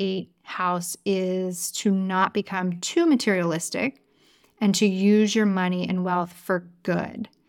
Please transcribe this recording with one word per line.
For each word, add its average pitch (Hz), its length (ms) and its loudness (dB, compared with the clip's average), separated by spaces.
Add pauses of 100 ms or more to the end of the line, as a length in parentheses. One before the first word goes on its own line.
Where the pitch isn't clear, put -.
eight 190 300 -4 (100)
house 180 640 -4
is 185 680 -2
to - 200 0
not 190 420 0
become 185 460 -4
too 339 260 0
materialistic 185 960 0 (580)
and 202 140 4
to 214 120 2
use 208 500 4
your 214 100 4
money 180 420 0
and 180 160 -2
wealth 180 280 -2
for 180 360 -4 (140)
good. 165 460 -4 (200)